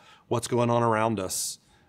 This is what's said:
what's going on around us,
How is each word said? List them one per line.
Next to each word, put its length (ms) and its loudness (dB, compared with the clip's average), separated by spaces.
what's 200 -2
going 240 2
on 100 4
around 380 2
us, 400 -6